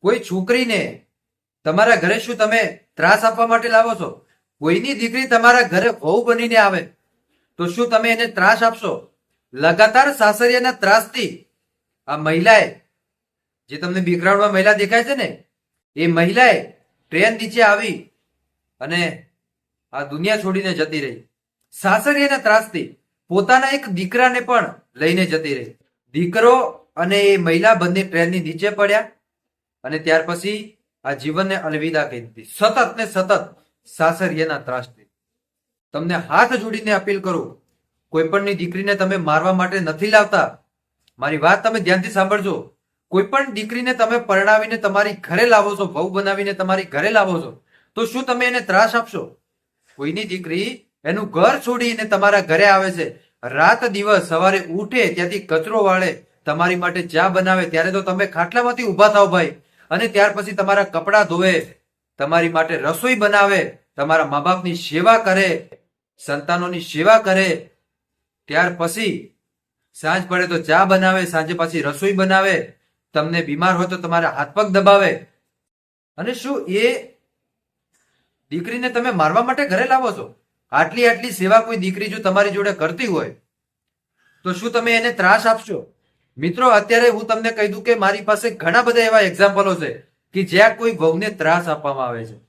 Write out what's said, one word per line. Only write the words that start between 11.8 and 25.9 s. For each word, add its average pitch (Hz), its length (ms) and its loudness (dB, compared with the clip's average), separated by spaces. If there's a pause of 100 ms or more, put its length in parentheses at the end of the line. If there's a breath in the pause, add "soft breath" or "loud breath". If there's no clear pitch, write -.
આ 143 100 -6
મહિલાએ, 170 600 4 (920)
જે 143 80 -12
તમને 175 240 -4
બેકગ્રાઉન્ડમાં 190 520 2
મહિલા 190 200 4
દેખાય 208 300 0
છે 269 120 -4
ને, - 280 -8 (520)
એ 160 120 -2
મહિલાએ 170 640 2 (380)
ટ્રેન 202 240 2
નીચે 220 280 -4
આવી 208 480 2 (680)
અને 160 500 -6 (640)
આ 143 120 -8
દુનિયા 160 340 -4
છોડીને 190 360 -4
જતી 156 280 -4
રહી. 120 220 -10 (480)
સાસરિયાના 277 680 0
ત્રાસથી 214 580 0 (320)
પોતાના 247 400 2
એક 277 220 -4
દીકરાને 240 500 0
પણ 240 340 -2 (220)
લઈને 175 300 0
જતી 160 280 -4
રહી. 120 200 -10 (400)